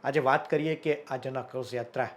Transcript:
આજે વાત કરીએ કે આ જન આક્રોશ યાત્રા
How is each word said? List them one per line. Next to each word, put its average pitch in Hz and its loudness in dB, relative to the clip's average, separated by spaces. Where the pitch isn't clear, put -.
આજે 143 2
વાત 139 4
કરીએ 156 2
કે 147 -2
આ 135 -6
જન 131 -6
આક્રોશ 123 -6
યાત્રા 120 -2